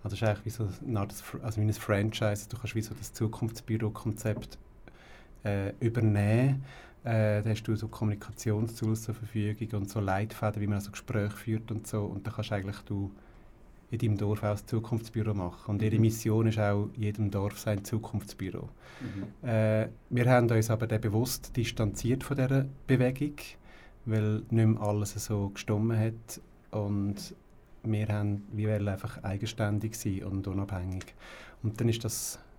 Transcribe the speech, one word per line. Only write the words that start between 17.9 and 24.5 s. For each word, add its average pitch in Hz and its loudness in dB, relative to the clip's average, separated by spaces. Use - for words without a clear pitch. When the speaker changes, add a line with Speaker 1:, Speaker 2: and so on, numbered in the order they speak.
Speaker 2:
Mhm. 104 -8
Speaker 1:
Äh, 110 4
wir 120 4
haben 120 8
uns 113 4
aber 110 2
dann 110 0
bewusst - 0
distanziert 117 0
von 139 -2
dieser 135 4
Bewegung, 131 4
weil 107 2